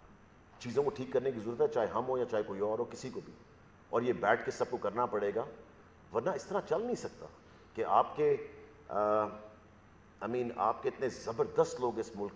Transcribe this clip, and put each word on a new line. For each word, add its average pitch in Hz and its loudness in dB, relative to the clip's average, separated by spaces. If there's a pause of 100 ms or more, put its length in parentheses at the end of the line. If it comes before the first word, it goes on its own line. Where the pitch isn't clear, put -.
(600)
चीज़ों 123 0
को 143 4
ठीक - -8
करने 131 2
की 117 -4
ज़रूरत 117 -2
है, 151 6
चाहे 113 2
हम 104 0
हो 131 0
या 123 2
चाहे 107 0
कोई 98 -6
और 107 0
हो, 120 0
किसी - -10
को 98 -8
भी, - -16 (600)
और 120 4
ये 123 2
बैठ 101 4
के 131 -2
सबको 123 -2
करना 107 0
पड़ेगा, 107 0 (680)
वरना 170 2
इस - -6
तरह 196 0
चल 180 0
नहीं 247 -2
सकता - -10 (460)
कि - -2
आपके, 131 4 (540)
अ, 107 4 (960)
I 104 -2
mean, 120 -2
आपके 113 0
इतने 131 -4
ज़बरदस्त 147 0
लोग 113 0
इस - -6
मुल्क 101 -6